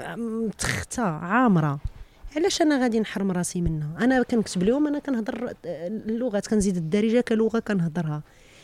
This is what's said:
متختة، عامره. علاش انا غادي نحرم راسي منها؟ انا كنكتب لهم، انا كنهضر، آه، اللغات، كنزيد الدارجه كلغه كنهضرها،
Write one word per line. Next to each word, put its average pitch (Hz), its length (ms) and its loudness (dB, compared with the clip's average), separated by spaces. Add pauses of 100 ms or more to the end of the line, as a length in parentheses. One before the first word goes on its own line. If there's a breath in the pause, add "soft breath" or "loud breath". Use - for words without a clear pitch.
(160)
متختة، 226 840 -4
عامره. 170 800 2 (560 loud breath)
علاش 339 260 2
انا 294 200 4
غادي 226 180 2
نحرم 196 320 -2
راسي 180 280 -2
منها؟ 160 440 -2
انا 254 180 4
كنكتب 220 400 0
لهم، 262 240 4
انا 294 120 0
كنهضر، 233 500 -4 (160)
آه، 165 240 -6
اللغات، 220 580 -2
كنزيد 202 300 2
الدارجه 208 440 2
كلغه 220 380 2
كنهضرها، 165 640 -2 (420 loud breath)